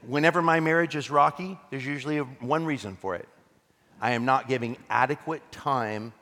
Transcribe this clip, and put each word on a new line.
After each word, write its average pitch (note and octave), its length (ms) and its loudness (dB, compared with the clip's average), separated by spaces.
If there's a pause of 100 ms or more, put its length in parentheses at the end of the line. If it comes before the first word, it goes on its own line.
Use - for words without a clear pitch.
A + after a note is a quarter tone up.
whenever D#3 360 4
my E3 180 4
marriage D#3+ 340 2
is C#3 160 -6
rocky, D#3 480 2 (120)
there's C3 160 -8
usually D3 320 -4
a, D3 60 0
one C3 420 -2
reason G#2+ 300 -4
for F#2+ 180 -6
it. - 120 -10 (720)
I A2+ 120 -2
am A#2+ 160 0
not C3 200 2
giving A#2+ 300 -2 (140)
adequate C3 500 0 (100)
time A2+ 720 -4